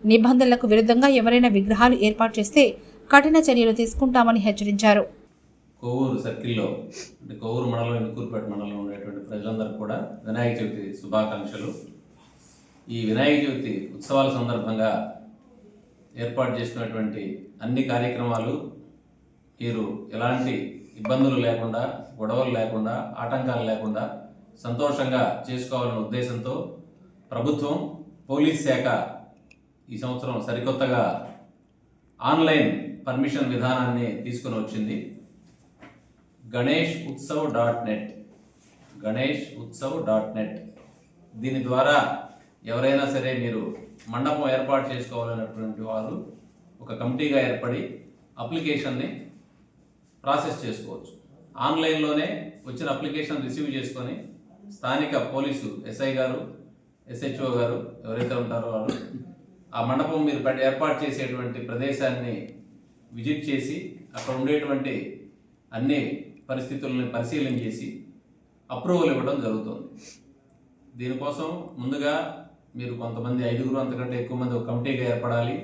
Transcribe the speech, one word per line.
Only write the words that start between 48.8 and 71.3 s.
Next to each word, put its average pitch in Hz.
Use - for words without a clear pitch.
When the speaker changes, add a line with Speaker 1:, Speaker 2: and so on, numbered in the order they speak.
Speaker 2:
ప్రాసెస్ 143
చేసుకోవచ్చు. -
ఆన్‌లైన్‌లోనే 151
వచ్చిన 127
అప్లికేషన్ 147
రిసీవ్ 143
చేసుకొని 123
స్థానిక 139
పోలీసు 139
ఎస్ఐ 135
గారు, 131
ఎస్హెచ్ఓ 131
గారు 117
ఎవరైతే 120
ఉంటారో 117
వారు 110
ఆ -
మండపం 151
మీరు 135
పె-, 131
ఏర్పాటు 143
చేసేటువంటి 123
ప్రదేశాన్ని 123
విజిట్ 139
చేసి 139
అక్కడ 131
ఉండేటువంటి 143
అన్ని 143
పరిస్థితులను 127
పరిశీలన 123
చేసి 113
అప్రూవల్ 170
ఇవ్వడం 131
జరుగుతుంది. 110
దీనికోసం 143